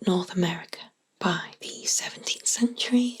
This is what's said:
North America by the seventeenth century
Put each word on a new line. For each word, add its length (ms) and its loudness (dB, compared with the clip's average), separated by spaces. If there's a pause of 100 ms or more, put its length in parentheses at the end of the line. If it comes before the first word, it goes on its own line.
North 280 2
America 580 -2 (260)
by 420 -2
the 260 -12
seventeenth 600 -2
century 760 2